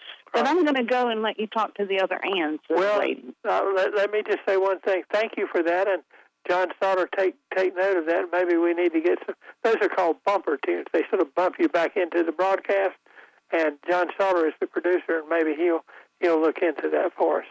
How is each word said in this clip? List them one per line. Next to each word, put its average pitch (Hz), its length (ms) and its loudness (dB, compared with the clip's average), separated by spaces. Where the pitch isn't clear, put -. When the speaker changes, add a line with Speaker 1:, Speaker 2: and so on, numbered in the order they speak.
Speaker 1:
But 233 120 2
Speaker 2:
Right. 269 60 2
Speaker 1:
I'm 339 140 4
gonna 269 200 2
go 247 240 2
and 220 140 -2
let 214 180 -2
you 214 80 -4
talk 208 260 -2
to 202 100 -4
the 190 160 0
other 185 240 -2
Anns. 156 360 -2
Speaker 2:
Well, 202 300 2
Speaker 1:
lady. - 340 -4
Speaker 2:
uh, 190 140 2
let, 196 220 0
let 208 160 0
me 214 120 0
just 214 220 -2
say 196 100 2
one 190 220 2
thing. 190 240 -2
Thank 214 240 0
you 202 140 -2
for 175 140 0
that, 180 240 0
and 180 160 -2
John 180 200 0
Sauter, 190 280 0
take, 190 160 0
take 185 200 0
note 190 200 2
of 160 100 -2
that. 175 240 0
Maybe 175 260 2
we 170 180 2
need 175 180 0
to 160 80 0
get - 260 2
some. - 80 -8
Those 226 180 2
are 175 60 4
called 170 360 0
bumper 175 400 0
tunes. 175 280 -4
They 160 180 2
sort 196 100 2
of - 140 -2
bump 175 240 0
you 165 100 2
back 165 280 0
into 170 260 0
the 160 100 -2
broadcast. 190 640 0
And 156 220 0
John 180 160 2
Sauter 180 280 2
is 147 140 -2
the - 60 -2
producer, 175 520 -2
and 151 100 -8
maybe 160 260 0
he'll, 165 300 0
he'll 165 200 2
look 160 220 2
into 160 260 -2
that 156 300 0
for 160 220 0
us. - 100 -8